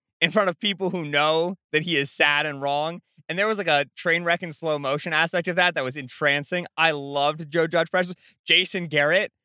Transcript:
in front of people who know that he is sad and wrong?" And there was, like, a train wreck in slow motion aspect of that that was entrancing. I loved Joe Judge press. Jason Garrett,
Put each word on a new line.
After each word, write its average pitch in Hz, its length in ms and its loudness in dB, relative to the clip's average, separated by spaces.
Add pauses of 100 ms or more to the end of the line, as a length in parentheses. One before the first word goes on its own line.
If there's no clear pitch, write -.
(220)
in 165 80 2
front 202 180 2
of 170 100 -4
people 190 300 -2
who 170 160 -4
know 156 520 0 (160)
that 156 100 2
he 165 160 0
is 139 120 -2
sad 147 360 2
and 139 160 -8
wrong?" 147 400 -4 (260)
And 170 100 -4
there 208 80 2
was, 220 120 0
like, 175 100 -4
a 143 180 4 (100)
train 170 280 0
wreck 170 180 0
in 165 100 -10
slow 151 260 -4
motion 147 360 -4
aspect 165 340 0
of 175 80 -2
that 180 180 2
that 143 100 -2
was 131 120 -6
entrancing. 147 720 -2 (100)
I 160 160 4
loved 143 580 -2
Joe 165 160 2
Judge 165 240 0
press. 180 220 0 (340)
Jason 175 400 2
Garrett, 151 440 2 (140)